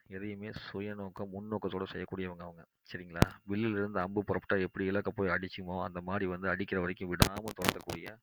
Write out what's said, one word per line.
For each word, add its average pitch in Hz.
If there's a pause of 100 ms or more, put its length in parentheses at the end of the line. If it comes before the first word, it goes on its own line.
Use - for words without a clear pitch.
எதையுமே 101
சுயநோக்கம், 101
முன்னோக்கத்தோட 98
செய்யக்கூடியவங்க 90
அவங்க. 85 (260)
சரிங்களா? 87 (220)
வில்லுல 104
இருந்து 101
அம்பு 98
புறப்பட்டா 98
எப்படி 95
இலக்க 98
போய் 95
அடிச்சுமோ, 90
அந்த 90
மாதிரி 95
வந்து 92
அடிக்கிற 92
வரைக்கும் 90
விடாம 98
துரத்தக்கூடிய - (140)